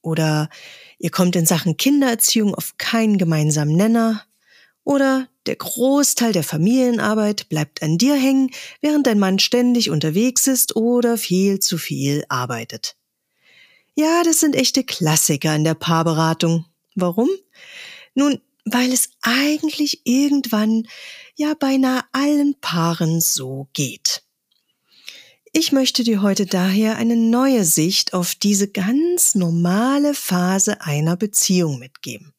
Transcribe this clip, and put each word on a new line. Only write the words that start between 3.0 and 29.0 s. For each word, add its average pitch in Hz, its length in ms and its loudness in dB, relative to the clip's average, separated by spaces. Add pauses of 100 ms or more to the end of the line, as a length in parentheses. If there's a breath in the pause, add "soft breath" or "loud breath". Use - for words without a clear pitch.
gemeinsamen 151 580 2
Nenner 226 460 2 (640 soft breath)
oder 269 440 0 (180)
der - 100 -4
Großteil 254 760 0
der 165 120 0
Familienarbeit 214 1040 0
bleibt 151 340 -4
an 156 160 0
dir 269 160 2
hängen, 269 360 2 (300 loud breath)
während 294 260 0
dein 220 120 2
Mann 190 200 2
ständig 240 520 2
unterwegs 165 560 0
ist 254 300 0
oder 233 420 2
viel 190 400 0
zu 190 180 -2
viel 143 520 -4
arbeitet. 120 680 -8 (1000 soft breath)
Ja, 330 280 2
das 330 180 2
sind 302 160 2
echte 262 280 0
Klassiker 156 720 0
in 151 100 2
der 160 100 2
Paarberatung. 165 920 0 (280)
Warum? 185 340 0 (840 loud breath)
Nun, 277 260 0 (240)
weil 247 280 0
es - 180 -2 (100)
eigentlich 294 840 -2
irgendwann 233 840 0 (500 loud breath)
ja 302 220 -2
beinahe 262 440 0 (100)
allen 285 480 0
Paaren 165 600 -2
so 135 520 -4
geht. - 520 -6 (1300 loud breath)
Ich 320 140 0
möchte 262 320 0
dir 220 180 0
heute 196 260 0
daher 190 500 0
eine 233 180 0
neue 233 500 2
Sicht 165 480 0
auf 180 220 -4
diese 202 320 0
ganz 262 680 0